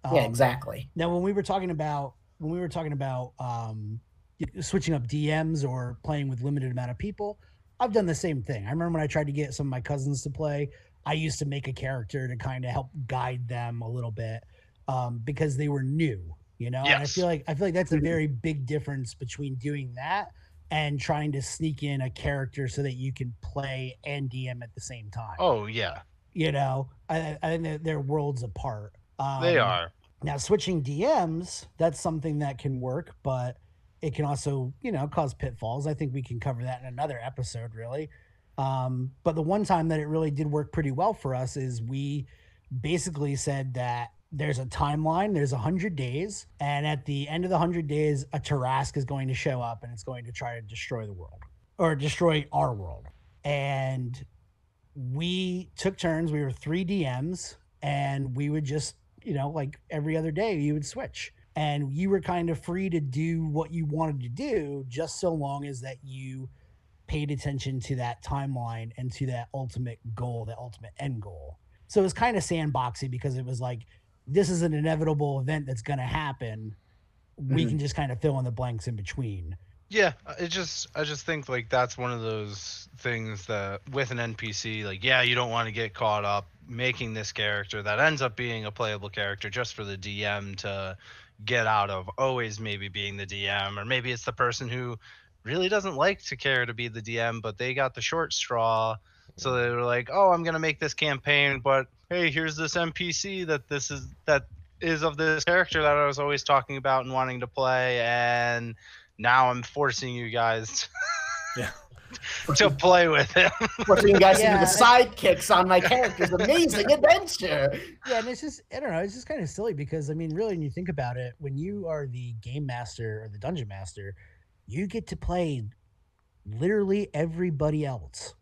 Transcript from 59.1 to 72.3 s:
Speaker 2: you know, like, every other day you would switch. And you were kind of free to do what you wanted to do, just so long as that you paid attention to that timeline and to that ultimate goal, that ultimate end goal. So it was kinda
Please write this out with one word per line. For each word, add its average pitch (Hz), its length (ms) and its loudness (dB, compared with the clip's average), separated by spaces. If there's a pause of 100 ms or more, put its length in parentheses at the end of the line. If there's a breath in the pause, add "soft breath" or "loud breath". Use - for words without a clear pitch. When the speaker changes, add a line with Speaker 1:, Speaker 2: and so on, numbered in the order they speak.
Speaker 2:
you 214 100 -6
know, 139 160 -2
like, 147 320 -6 (100)
every 156 260 -2
other 160 160 0
day 190 260 0
you 147 160 2
would 151 120 -2
switch. - 460 -10 (220)
And 147 380 0
you 185 180 0
were 196 100 4
kind 170 300 0
of 151 120 -4
free 185 280 -2
to 165 100 2
do 160 460 0
what 156 260 -2
you 165 140 -2
wanted 147 340 0
to 123 80 -6
do, 143 600 -2
just 156 320 -6
so 180 120 2
long 143 320 -2
as 135 180 -8
that 131 200 -12
you 131 480 -12 (560)
paid 147 240 -2
attention 135 500 -2
to 135 160 -2
that 120 280 -4
timeline 120 720 -4
and 127 160 -6
to 135 140 -4
that 120 280 -4
ultimate 127 440 -6 (160)
goal, 120 300 -4
that 110 140 -10
ultimate 117 400 -14
end 131 240 -4
goal. 78 360 -14 (300)
So 208 120 4
it 190 40 6
was 185 100 0
kinda 220 260 2